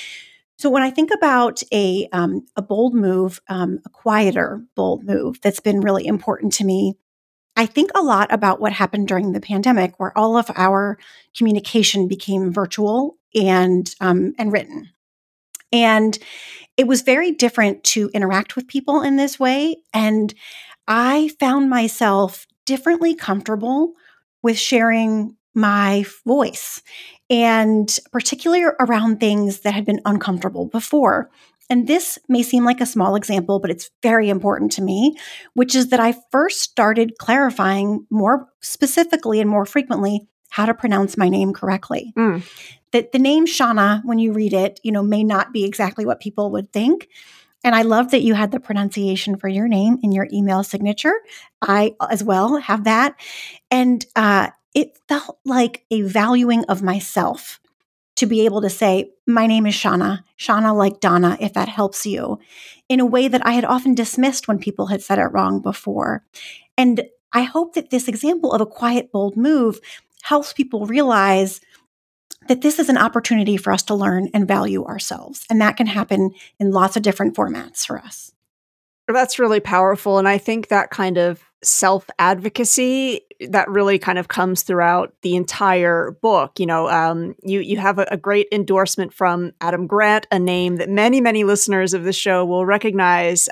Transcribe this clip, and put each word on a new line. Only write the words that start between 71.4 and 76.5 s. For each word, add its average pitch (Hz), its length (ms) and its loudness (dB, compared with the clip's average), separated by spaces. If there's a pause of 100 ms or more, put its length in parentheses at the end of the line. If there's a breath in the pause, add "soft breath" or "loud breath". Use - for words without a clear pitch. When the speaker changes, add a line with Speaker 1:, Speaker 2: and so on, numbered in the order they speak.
Speaker 1:
that 254 140 0
this 302 180 2
is 302 80 0
an 262 100 4
opportunity 214 580 0
for 196 160 -2
us 185 120 -2
to 208 100 -4
learn 196 400 0
and 202 140 2
value 196 360 -2
ourselves. - 640 -12
And 220 120 2
that 214 160 0
can 233 100 0
happen 196 460 -2 (260 loud breath)